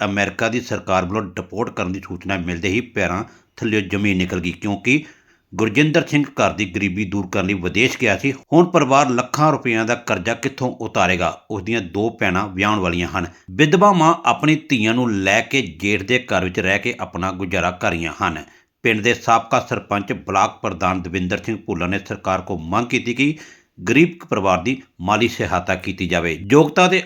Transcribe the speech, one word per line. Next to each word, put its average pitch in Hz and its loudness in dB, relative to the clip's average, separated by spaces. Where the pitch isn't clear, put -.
ਅਮਰੀਕਾ 101 0
ਦੀ 120 -2
ਸਰਕਾਰ 95 0
ਵੱਲੋਂ 104 -2
ਡਿਪੋਰਟ 95 -8
ਕਰਨ 92 -4
ਦੀ 95 -6
ਸੂਚਨਾ 92 -4
ਮਿਲਦੇ 87 -4
ਹੀ 101 0
ਪੈਰਾਂ 92 -2
ਥੱਲਿਓ 107 0
ਜ਼ਮੀਨ 98 0
ਨਿਕਲ 92 0
ਗਈ, 85 -2
ਕਿਉਂਕਿ 107 -2
ਗੁਰਜਿੰਦਰ 139 2
ਸਿੰਘ 147 2
ਘਰ 107 0
ਦੀ 98 -2
ਗਰੀਬੀ 98 -2
ਦੂਰ 95 -4
ਕਰਨ 95 -2
ਲਈ 98 0
ਵਿਦੇਸ਼ 98 0
ਗਿਆ 104 2
ਸੀ। 135 -2
ਹੁਣ 156 4
ਪਰਿਵਾਰ 143 4
ਲੱਖਾਂ 131 2
ਰੁਪਈਆਂ 113 0
ਦਾ 113 0
ਕਰਜ਼ਾ 107 -2
ਕਿੱਥੋਂ 127 -4
ਉਤਾਰੇਗਾ? 90 0
ਉਸ 101 -6
ਦੀਆਂ 110 -2
ਦੋ 98 -2
ਭੈਣਾਂ 101 -2
ਵਿਆਹੁਣ 101 0
ਵਾਲੀਆਂ 87 0
ਹਨ। 85 -4
ਵਿਧਵਾ 156 4
ਮਾਂ 165 4
ਆਪਣੀ 151 2
ਧੀਆਂ 113 2
ਨੂੰ 120 2
ਲੈ 98 2
ਕੇ 135 0
ਜੇਠ 95 -2
ਦੇ 120 2
ਘਰ 92 -2
ਵਿੱਚ 92 -2
ਰਹਿ 98 2
ਕੇ 120 -4
ਆਪਣਾ 92 -6
ਗੁਜ਼ਾਰਾ 90 -2
ਕਰ 104 -2
ਰਹੀਆਂ 82 -4
ਹਨ। 80 -2
ਪਿੰਡ 110 2
ਦੇ 117 2
ਸਾਬਕਾ 117 2
ਸਰਪੰਚ 101 -4
ਬਲਾਕ 98 0
ਪ੍ਰਧਾਨ 92 -2
ਦਵਿੰਦਰ 90 -4
ਸਿੰਘ 113 -4
ਭੁੱਲਰ 87 -4
ਨੇ 98 -2
ਸਰਕਾਰ 95 -4
ਕੋਲ 92 -8
ਮੰਗ 90 -2
ਕੀਤੀ 120 -4
ਕਿ 143 0
ਗਰੀਬ 160 4
ਪਰਿਵਾਰ 95 2
ਦੀ 131 -4
ਮਾਲੀ 107 2
ਸਹਾਇਤਾ 92 -2
ਕੀਤੀ 92 -6
ਜਾਵੇ, 85 -2
ਯੋਗਤਾ 151 6
ਦੇ 180 2